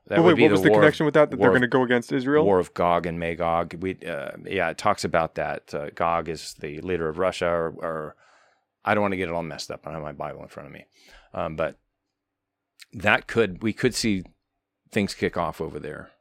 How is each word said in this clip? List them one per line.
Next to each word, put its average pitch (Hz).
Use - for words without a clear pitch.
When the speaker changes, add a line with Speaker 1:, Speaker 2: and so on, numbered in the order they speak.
Speaker 1:
That -
Speaker 2:
Well, 170
Speaker 1:
would 170
Speaker 2:
wait, -
Speaker 1:
be 120
Speaker 2:
what -
Speaker 1:
the 202
Speaker 2:
was 190
the 190
Speaker 1:
war 214
of, 208
Speaker 2:
connection 156
with 143
that, 151
that 139
Speaker 1:
war 123
Speaker 2:
they're 117
Speaker 1:
of, 127
Speaker 2:
gonna 120
go 131
against 120
Israel? 143
Speaker 1:
war 95
of 85
Gog 87
and 85
Magog. 85
We, 95
uh, 71
yeah, 90
it -
talks 104
about 82
that. 73
Uh, 73
Gog 85
is -
the 76
leader 85
of 78
Russia, 90
or, 82
or 78
I 104
don't 104
wanna 98
get 92
it 82
all 85
messed 76
up. 76
I 73
don't 80
have 78
my 76
Bible 71
in 73
front 71
of -
me. -
Um, 82
but 78
that 107
could, 101
we 110
could 123
see 98
things 101
kick 92
off 82
over 76
there 73